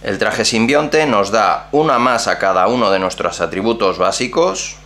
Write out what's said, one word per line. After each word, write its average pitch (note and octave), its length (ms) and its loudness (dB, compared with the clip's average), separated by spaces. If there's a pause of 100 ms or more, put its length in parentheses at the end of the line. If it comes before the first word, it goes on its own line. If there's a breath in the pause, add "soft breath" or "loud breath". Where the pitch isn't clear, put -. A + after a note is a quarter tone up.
El G2 160 -6
traje G#2+ 260 -2
simbionte C#3+ 600 2
nos G2+ 240 0
da G2+ 420 0
una C#3+ 260 2
más A#2+ 280 0
a F#2 120 -2
cada F#2+ 280 2
uno A#2 240 2
de F#2+ 80 2
nuestros F2+ 420 -4
atributos F#2+ 560 -2
básicos. B2+ 880 -2